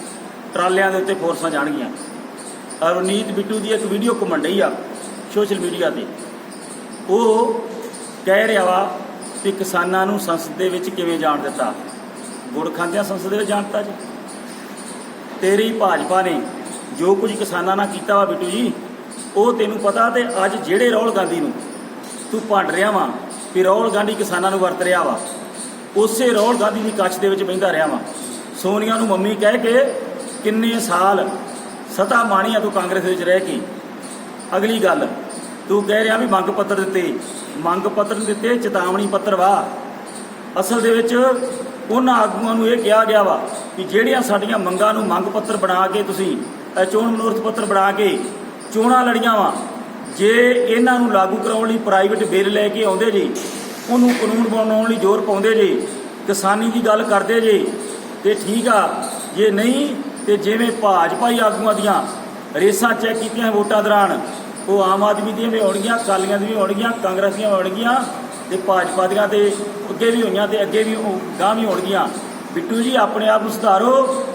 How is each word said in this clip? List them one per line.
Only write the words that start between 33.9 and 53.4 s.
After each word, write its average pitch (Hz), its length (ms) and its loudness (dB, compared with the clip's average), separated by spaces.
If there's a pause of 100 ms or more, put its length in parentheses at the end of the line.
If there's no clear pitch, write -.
ਅਗਲੀ 214 220 0
ਗੱਲ, 160 280 2 (600)
ਤੂੰ 202 140 2
ਕਹਿ 208 200 2
ਰਿਹਾ 220 140 2
ਵੀ 240 80 0
ਮੰਗ 190 240 2
ਪੱਤਰ 202 260 -2
ਦਿੱਤੇ, 185 440 -2 (380)
ਮੰਗ 170 240 0
ਪੱਤਰ 208 340 0
ਨਹੀਂ 214 120 -4
ਦਿੱਤੇ, 226 300 0
ਚੇਤਾਵਨੀ 196 500 0
ਪੱਤਰ 196 280 0
ਵਾ। 185 320 2 (920)
ਅਸਲ 226 220 0
ਦੇ 226 100 4
ਵਿੱਚ 233 260 4 (720)
ਉਹਨਾਂ 254 260 4
ਆਗੂਆਂ 226 400 2
ਨੂੰ 226 120 4
ਇਹ 240 100 4
ਕਿਹਾ 214 280 4
ਗਿਆ 214 180 6
ਵਾ 160 180 2 (360)
ਕਿ 123 60 -4
ਜਿਹੜੀਆਂ 226 380 2
ਸਾਡੀਆਂ 208 380 0
ਮੰਗਾਂ 190 340 2
ਨੂੰ 220 140 -2
ਮੰਗ 185 180 0
ਪੱਤਰ 208 320 -2
ਬਣਾ 185 300 2
ਕੇ 202 160 0
ਤੁਸੀਂ, 190 340 -2 (440)
ਇਹ 190 40 4
ਚੋਣ 214 200 2
ਮਨੋਰਥ 226 320 0
ਪੱਤਰ 220 280 -2
ਬਣਾ 196 260 4
ਕੇ 196 280 2 (540)
ਚੋਣਾਂ 247 320 4
ਲੜੀਆਂ 226 320 2
ਵਾ, 180 160 2 (640)
ਜੇ 240 520 6
ਇਹਨਾਂ 247 300 4
ਨੂੰ 240 140 2
ਲਾਗੂ 190 220 4
ਕਰਾਉਣ 220 320 0
ਲਈ 226 100 2
ਪ੍ਰਾਈਵੇਟ 196 460 2
ਬਿੱਲ 190 280 2
ਲੈ 208 160 2
ਕੇ 214 160 -2
ਆਉਂਦੇ 208 280 2
ਜੇ, 185 180 2 (600)